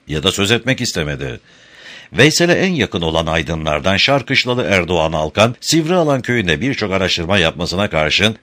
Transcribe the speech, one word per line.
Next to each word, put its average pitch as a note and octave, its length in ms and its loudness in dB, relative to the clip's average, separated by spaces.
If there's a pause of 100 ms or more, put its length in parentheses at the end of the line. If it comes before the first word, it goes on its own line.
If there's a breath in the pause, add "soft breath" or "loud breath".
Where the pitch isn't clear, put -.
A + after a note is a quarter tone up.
ya D2+ 140 -4
da F#2+ 100 2
söz G2 180 0
etmek A#2+ 300 0
istemedi. C#2+ 600 -6 (720 loud breath)
Veysel'e D#3+ 400 4
en F#3 200 2
yakın G#2 280 -2
olan E2 260 0
aydınlardan D#2+ 680 -2
Şarkışlalı B2 720 0
Erdoğan E2 420 2
Alkan, E2 480 0
Sivrialan D#3 600 0
köyünde F#2 380 0
birçok G#2 320 -2
araştırma F#2 460 0
yapmasına F2 520 0
karşın E2 520 0